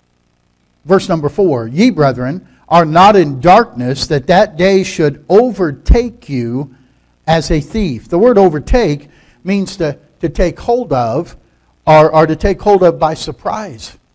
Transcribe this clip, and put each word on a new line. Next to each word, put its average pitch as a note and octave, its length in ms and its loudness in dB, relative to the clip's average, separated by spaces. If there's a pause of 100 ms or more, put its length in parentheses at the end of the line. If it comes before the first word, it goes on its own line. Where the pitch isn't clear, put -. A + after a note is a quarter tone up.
(840)
verse F#3+ 240 0
number D#3+ 200 -2
four, C#3 380 -2
"Ye, E3+ 240 0
brethren, C#3+ 560 -4 (220)
are E3+ 160 4
not F3 300 4
in D3 260 0
darkness, D3 680 0
that D3 180 -2
that F3 300 2
day F#3+ 260 2
should D3+ 460 -4
overtake G3 1000 0
you B2+ 460 -6 (500)
as D#3+ 280 -2
a D#3 80 0
thief." D3 480 -6
The E3+ 100 -2
word A#3 180 4
overtake E3 720 0 (360)
means F#3+ 320 -4
to, D3+ 200 -6 (220)
to E3+ 100 -4
take D3+ 300 -2
hold A#3+ 340 -4
of, A#2 440 -4 (500)
or, D#3 260 6
or D#3+ 140 2
to D#3+ 80 -2
take G3 260 -4
hold G3 220 2
of E3 160 2
by D#3+ 160 -2
surprise. F3+ 840 -12 (180)